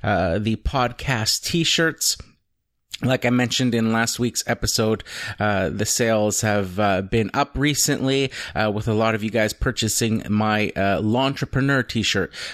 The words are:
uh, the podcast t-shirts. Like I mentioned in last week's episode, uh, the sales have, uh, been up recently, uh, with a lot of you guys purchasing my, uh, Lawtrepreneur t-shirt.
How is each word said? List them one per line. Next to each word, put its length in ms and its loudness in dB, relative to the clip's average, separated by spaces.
uh, 360 0
the 180 0
podcast 840 -2
t-shirts. 720 0
Like 220 2
I 40 4
mentioned 460 2
in 160 2
last 280 0
week's 280 -2
episode, 560 0
uh, 320 2
the 160 -2
sales 560 2
have, 380 0
uh, 220 2
been 320 0
up 220 0
recently, 760 0
uh, 180 2
with 140 -2
a 60 2
lot 220 2
of 80 -4
you 80 -2
guys 200 2
purchasing 760 -2
my, 480 2
uh, 240 2
Lawtrepreneur 840 0
t-shirt. 440 0